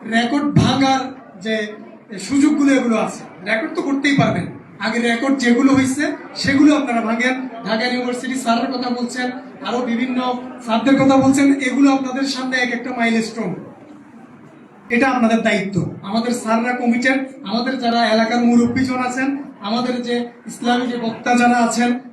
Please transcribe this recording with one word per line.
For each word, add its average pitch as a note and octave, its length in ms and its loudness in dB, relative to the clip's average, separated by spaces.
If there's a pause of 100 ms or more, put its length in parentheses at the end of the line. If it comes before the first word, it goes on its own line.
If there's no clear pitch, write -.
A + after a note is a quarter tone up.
(100)
রেকর্ড C#4 480 0
ভাঙার C4+ 420 2 (400)
যে A3 420 -6 (360)
সুযোগগুলো C#4 560 2
এগুলো A#3 220 2
আছে, G3 280 -4 (220)
রেকর্ড A3+ 280 -4
তো F4+ 80 -2
করতেই C#4 340 0
পারবেন। - 300 2 (340)
আগে A3+ 180 -4
রেকর্ড A#3 400 0
যেগুলো C4 340 4
হয়েছে D4 400 2 (220)
সেগুলো C#4+ 420 4
আপনারা A#3 240 -2
ভাঙেন। A#3+ 480 -2 (180)
ঢাকা A3+ 200 0
ইউনিভার্সিটি B3 480 -4
স্যারের B3+ 380 0
কথা B3 180 -4
বলছেন, B3 400 -4 (360)
আরো A#3 120 -2
বিভিন্ন B3 440 -2 (420)
স্যারদের A#3+ 380 2
কথা C4+ 140 6
বলছেন, C#4 380 6
এগুলো C4+ 380 4
আপনাদের C4 360 -2
সামনে B3+ 280 -4
এক B3 160 0
একটা B3+ 240 -6
মাইলস্টোন, A3+ 580 -2 (1400)
এটা A#3+ 180 2
আপনাদের A3+ 340 2
দায়িত্ব। F#3+ 500 -2 (100)
আমাদের A3+ 300 -4
স্যাররা A#3 400 -2
কমিটেড, B3 460 0 (260)
আমাদের A#3+ 340 -4
যারা A#3 280 0
এলাকার A3+ 380 2
মুরব্বীজন A#3+ 540 2
আছেন, B3+ 380 -2 (240)
আমাদের A#3+ 420 -4
যে A#3+ 260 -4 (180)
ইসলামী A#3+ 400 -2
যে A#3+ 100 -4
বক্তা A#3 380 -2
যারা A#3+ 220 4
আছেন, A#3+ 440 0 (120)